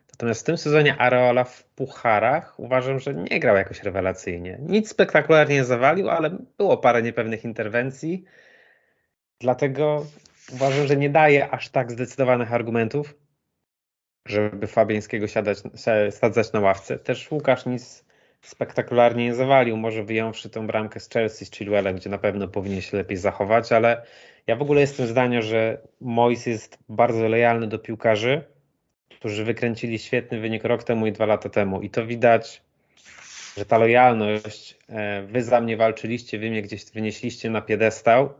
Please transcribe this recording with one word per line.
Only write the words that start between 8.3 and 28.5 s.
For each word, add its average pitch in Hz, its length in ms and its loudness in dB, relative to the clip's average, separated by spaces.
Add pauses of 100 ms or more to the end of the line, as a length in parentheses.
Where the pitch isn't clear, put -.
Dlatego 143 640 -2 (460)
uważam, 135 340 0
że 143 100 2
nie 143 140 0
daje 147 400 6
aż - 180 -8
tak 120 240 -2
zdecydowanych 123 600 -2
argumentów, 117 640 -2 (1120)
żeby 107 400 -4
Fabiańskiego 107 600 -2
siadać, 104 320 -2 (160)
se-, 107 380 0
sadzać 110 400 -2
na 107 80 0
ławce. 98 380 0
Też - 320 -8
Łukasz 135 360 -2
nic 123 380 -10 (380)
spektakularnie 120 840 0
nie 120 100 -2
zawalił, 127 420 2
może 110 280 -6
wyjąwszy 113 460 -6
tą 110 160 -8
bramkę 107 340 -4
z - 80 -20
Chelsea, 110 360 -4
z - 60 -18
Chilwellem, 101 460 -2
gdzie 95 140 -10
na 98 80 -6
pewno 98 300 -4
powinien 98 320 -6
się - 160 -8
lepiej 98 200 -4
zachować, 101 560 0
ale 117 300 2 (440)
ja 117 100 0
w 131 60 -4
ogóle 143 180 4
jestem 135 260 0
zdania, 120 360 2
że 113 380 -2 (200)
Moyes 120 460 2
jest 113 320 -8 (100)
bardzo 113 400 0
lojalny 117 380 2
do 107 120 -6
piłkarzy, 113 680 0 (760)